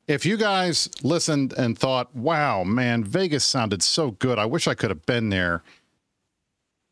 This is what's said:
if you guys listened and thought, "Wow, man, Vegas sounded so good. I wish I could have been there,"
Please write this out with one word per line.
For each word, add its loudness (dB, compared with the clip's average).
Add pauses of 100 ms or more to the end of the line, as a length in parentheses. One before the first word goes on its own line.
if 0
you 2
guys 0 (140)
listened 0
and 0
thought, 0
"Wow, 0
man, 2
Vegas 0
sounded 0
so 0
good. -2
I 0
wish -2
I 2
could -2
have -6
been 0
there," 0 (1300)